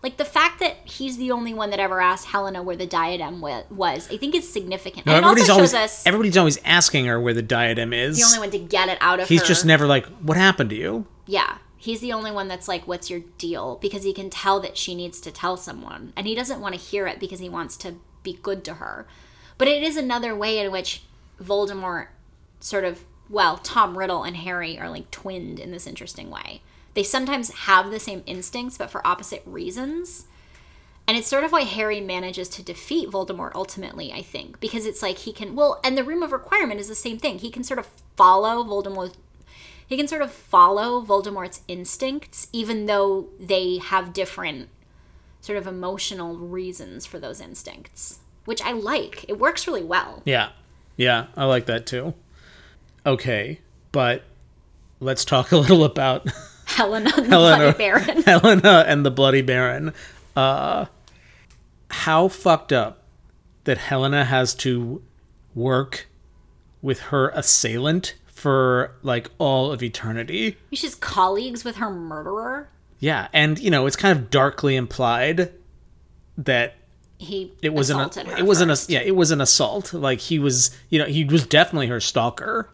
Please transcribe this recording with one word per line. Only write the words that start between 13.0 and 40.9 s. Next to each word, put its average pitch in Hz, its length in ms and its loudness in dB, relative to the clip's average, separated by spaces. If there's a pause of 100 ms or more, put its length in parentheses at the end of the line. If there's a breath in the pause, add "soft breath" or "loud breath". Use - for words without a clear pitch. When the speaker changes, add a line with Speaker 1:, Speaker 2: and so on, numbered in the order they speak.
Speaker 1:
your 175 120 -8 (180)
deal?" 127 420 -6
Because 196 240 -6
he 196 80 -2
can 190 160 -10
tell 196 320 0
that - 160 -10
she - 180 -6
needs 175 280 -12
to 160 80 -14
tell 180 260 -6
someone. - 580 -16
And 196 120 -6
he 220 80 -4
doesn't 247 260 -8
want 202 140 -10
to 175 60 -14
hear 196 260 -6
it - 140 -8
because 185 200 -10
he 180 80 -14
wants 170 300 -10
to 170 160 -14 (280)
be 175 200 -12
good 196 240 -6
to 156 80 -12
her. 53 320 -14 (500 soft breath)
But 262 120 2
it 294 140 2
is 302 140 -4
another 240 400 -4
way 214 220 -2
in 202 120 -2
which 185 320 -8 (400)
Voldemort 196 680 -4 (520)
sort 196 240 -4
of, 175 160 -6 (280)
well, 180 300 2
Tom 190 400 0
Riddle 185 240 -4
and 175 140 -8
Harry 170 420 -8
are, 170 100 -10
like, 160 220 -14
twinned - 480 -12
in - 140 -14
this 175 160 -14
interesting - 420 -16
way. - 320 -14 (320 soft breath)
They 202 80 -2
sometimes 254 480 -4
have 190 400 2
the 220 80 -8
same 190 280 -10
instincts, 240 520 -10
but - 100 -8
for - 160 -12
opposite - 400 -4
reasons. 247 840 -10 (840 soft breath)
And 226 80 2
it's 226 100 -4
sort 277 160 0
of 320 80 -2
why 320 120 2
Harry 214 380 -4
manages 185 500 -8
to - 120 -16
defeat 277 480 -6
Voldemort 185 460 -6
ultimately, 185 560 -10
I 170 100 -12
think. - 380 -16
Because 220 260 -6
it's 208 160 -8
like 185 160 -6
he 220 140 -14
can, 208 240 -12
well, 294 260 2
and 262 160 0
the 254 60 -2
Room 330 180 -4
of 302 80 -6
Requirement 269 480 -2
is 202 80 -10
the 220 80 -12
same 233 240 -8
thing. 233 220 -4
He 233 100 -10
can 240 140 -10
sort 247 160 -6
of - 80 -14 (280)
follow 208 460 6
Voldemort, 196 520 -6 (760 soft breath)
he 262 80 -4
can 294 100 -2
sort 302 160 -4
of 269 80 -4
follow 208 720 4